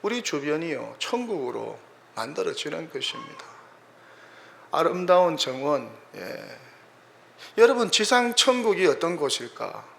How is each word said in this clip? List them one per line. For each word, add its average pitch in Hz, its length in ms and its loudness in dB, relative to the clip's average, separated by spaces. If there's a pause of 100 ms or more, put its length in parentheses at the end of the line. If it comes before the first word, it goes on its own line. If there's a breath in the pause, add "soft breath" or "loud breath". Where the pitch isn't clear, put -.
우리 226 200 -4
주변이요, 147 760 -4
천국으로 127 800 -4 (340)
만들어지는 123 760 -6
것입니다. - 540 -8 (1300 loud breath)
아름다운 175 640 4
정원, 131 540 -2 (240)
예. - 440 -12 (1000 loud breath)
여러분, 240 320 6
지상 240 460 4
천국이 220 500 4
어떤 165 300 2
곳일까? 120 680 -4 (140)